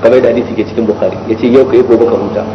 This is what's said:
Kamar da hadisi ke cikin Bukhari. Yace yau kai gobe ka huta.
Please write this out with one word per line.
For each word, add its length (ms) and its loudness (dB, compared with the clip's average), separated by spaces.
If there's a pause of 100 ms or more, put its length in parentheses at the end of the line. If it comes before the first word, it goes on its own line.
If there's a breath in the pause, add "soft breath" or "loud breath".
Kamar 160 4
da 80 2
hadisi 240 -2
ke 160 -4
cikin 160 -4
Bukhari. 320 -2 (160)
Yace 160 -2
yau 160 4
kai 160 2
gobe 240 2
ka 160 0
huta. 240 -4 (120)